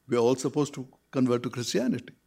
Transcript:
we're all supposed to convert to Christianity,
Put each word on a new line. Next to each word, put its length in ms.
we're 100
all 180
supposed 380
to 140
convert 320
to 80
Christianity, 640